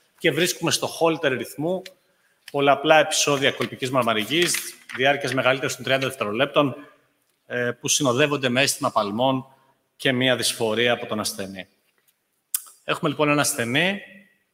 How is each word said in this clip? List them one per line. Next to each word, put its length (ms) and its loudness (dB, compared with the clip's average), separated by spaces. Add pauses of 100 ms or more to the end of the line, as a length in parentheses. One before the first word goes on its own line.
(180)
και 140 0
βρίσκουμε 400 -2
στο 180 -2 (100)
Holter 380 2
ρυθμού, 440 -6 (720)
πολλαπλά 480 4
επεισόδια 520 2
κολπικής 400 -6
μαρμαριγής, 640 0 (400)
διάρκειας 380 0
μεγαλύτερης 420 0
των 80 -12
τριάντα 240 0
δευτερολέπτων, 680 0 (680)
ε, 260 -2
που 160 -8
συνοδεύονται 600 2
με 120 2
αίσθημα 300 0
παλμών 540 0 (500)
και 160 -2
μία 240 2
δυσφορία 580 0
από 120 -4
τον 140 -4
ασθενή. 480 -8 (1160)
Έχουμε, 260 -2
λοιπόν, 200 0
ένα 120 2
ασθενή, 600 -2 (520)